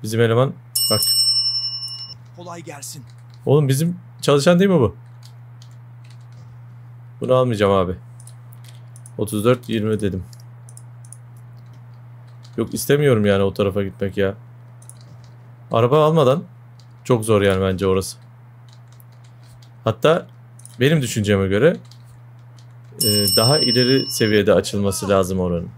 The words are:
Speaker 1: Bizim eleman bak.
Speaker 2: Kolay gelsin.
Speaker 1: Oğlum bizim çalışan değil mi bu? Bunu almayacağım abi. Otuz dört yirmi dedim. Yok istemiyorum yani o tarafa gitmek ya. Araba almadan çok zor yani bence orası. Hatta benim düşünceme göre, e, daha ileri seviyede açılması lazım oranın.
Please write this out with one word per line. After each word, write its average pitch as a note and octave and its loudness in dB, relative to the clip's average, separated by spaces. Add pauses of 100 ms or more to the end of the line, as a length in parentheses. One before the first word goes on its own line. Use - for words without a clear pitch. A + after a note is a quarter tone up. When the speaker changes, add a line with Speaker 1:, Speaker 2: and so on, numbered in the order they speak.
Speaker 1:
Bizim A2+ -4
eleman A#2 2 (380)
bak. G#2+ 0 (1400)
Speaker 2:
Kolay E3+ -16
gelsin. C#3+ -16 (420)
Speaker 1:
Oğlum C#3+ 2
bizim D#3+ 0 (240)
çalışan D3 2
değil G3 2
mi E3+ 2
bu? G#2+ 0 (2250)
Bunu B2+ 2
almayacağım A2 2
abi. F#2 0 (1200)
Otuz G#2 -4
dört B2 0
yirmi A2 -4
dedim. F#2+ -6 (2250)
Yok A2+ -6
istemiyorum C3 0
yani G2 2
o G2 -2
tarafa G2+ -2
gitmek G2 -8
ya. G2 -2 (1400)
Araba B2 4
almadan D#3 2 (600)
çok A2+ 0
zor G#2+ 2
yani F#2+ 2
bence F#2+ -2
orası. F#2+ -2 (1700)
Hatta D3 0 (540)
benim D3 2
düşünceme G2+ 0
göre, B2+ 2 (1300)
e, - 0 (280)
daha B2+ 4
ileri B2+ 0
seviyede G#2 2
açılması G2 -2
lazım F#2+ 0
oranın. F2 -4